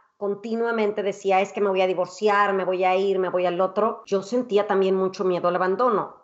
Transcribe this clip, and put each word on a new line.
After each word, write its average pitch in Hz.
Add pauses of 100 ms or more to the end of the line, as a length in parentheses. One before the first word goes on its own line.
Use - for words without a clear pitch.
(180)
continuamente 220
decía, 190
"Es 196
que -
me 202
voy 190
a 185
divorciar, 202
me 190
voy 185
a 185
ir, 190
me 180
voy 180
al 175
otro". 208
Yo 196
sentía 208
también 190
mucho 190
miedo 180
al 175
abandono. 190